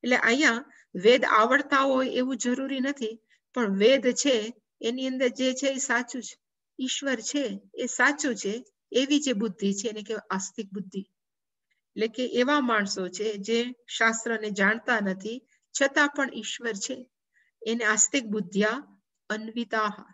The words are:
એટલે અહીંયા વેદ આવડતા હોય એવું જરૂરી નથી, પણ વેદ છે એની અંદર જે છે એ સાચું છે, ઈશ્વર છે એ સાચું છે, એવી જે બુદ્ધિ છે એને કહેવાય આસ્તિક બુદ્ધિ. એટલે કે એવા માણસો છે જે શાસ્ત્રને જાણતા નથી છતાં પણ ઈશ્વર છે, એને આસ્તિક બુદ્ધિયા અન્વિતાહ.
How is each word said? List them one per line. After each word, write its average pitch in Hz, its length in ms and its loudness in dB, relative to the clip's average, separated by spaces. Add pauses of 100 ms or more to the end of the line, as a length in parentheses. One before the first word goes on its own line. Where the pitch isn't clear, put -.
એટલે 247 120 2
અહીંયા 247 480 4 (300)
વેદ 214 300 6
આવડતા 262 540 4
હોય 262 300 2
એવું 254 280 -2
જરૂરી 269 440 -2
નથી, 254 380 -4 (360)
પણ 202 240 0
વેદ 247 320 6
છે 240 440 0 (260)
એની 254 260 -4
અંદર 262 220 0
જે 262 260 0
છે 269 120 -4
એ 269 120 0
સાચું 247 440 -2
છે, - 160 -16 (420)
ઈશ્વર 262 400 -2
છે 220 400 -4 (140)
એ - 120 -4
સાચું 269 480 2
છે, 208 300 -6 (280)
એવી 277 280 4
જે 269 120 0
બુદ્ધિ 202 420 0
છે 202 140 -6
એને 214 140 -8
કહેવાય 214 280 -8
આસ્તિક 190 420 -6
બુદ્ધિ. 196 280 -8
એટલે - 1080 -10
કે 247 180 -4
એવા 269 340 2
માણસો 202 480 0
છે 208 280 -4
જે 233 380 -2 (140)
શાસ્ત્રને 226 600 -2
જાણતા 214 500 2
નથી 202 420 -4 (400)
છતાં 285 260 2
પણ 285 260 -2
ઈશ્વર 226 380 -8
છે, - 380 -10 (560)
એને 233 180 -2
આસ્તિક 214 400 2
બુદ્ધિયા 214 760 -2 (300)
અન્વિતાહ. 220 840 -4